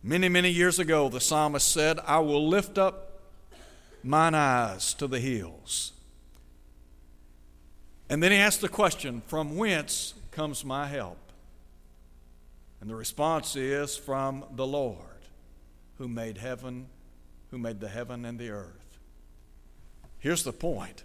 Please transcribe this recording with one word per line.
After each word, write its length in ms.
Many, 280
many 200
years 300
ago, 300
the 100
psalmist 500
said, 300
"I 200
will 280
lift 300
up 420
mine 320
eyes 580
to 120
the 140
hills." 720
And 140
then 80
he 60
asked 240
the 80
question, 580
"From 300
whence 560
comes 320
my 240
help?" 460
And 100
the 60
response 600
is, 400
"From 540
the 160
Lord, 600
who 100
made 300
heaven, 500
who 60
made 240
the 80
heaven 340
and 160
the 100
earth." 500
Here's 240
the 100
point. 520